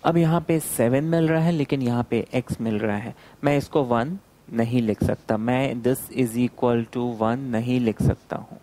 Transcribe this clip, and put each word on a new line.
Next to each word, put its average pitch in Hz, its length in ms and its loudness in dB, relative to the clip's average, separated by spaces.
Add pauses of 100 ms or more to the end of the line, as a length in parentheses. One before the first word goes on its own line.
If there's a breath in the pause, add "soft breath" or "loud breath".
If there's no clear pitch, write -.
अब 170 120 2
यहाँ 170 320 4
पे 160 120 2
सेवन 131 440 0
मिल 165 240 2
रहा 160 140 2
है, 175 100 2
लेकिन 143 300 0
यहाँ 120 280 0
पे 113 140 0 (120)
x - 240 -4
मिल 110 180 -2
रहा 104 180 -2
है, 104 180 -8 (300 loud breath)
मैं 147 140 4
इसको 147 260 0
वन 123 340 0 (340)
नहीं 117 300 0
लिख 107 220 0
सकता, - 320 -2
मैं 123 460 -2
this 123 200 0 (120)
is 117 240 0
equal 120 460 0 (100)
to 123 120 -2 (140)
one 120 320 0
नहीं 123 280 0
लिख 113 220 0
सकता - 360 -2
हूँ। - 240 -14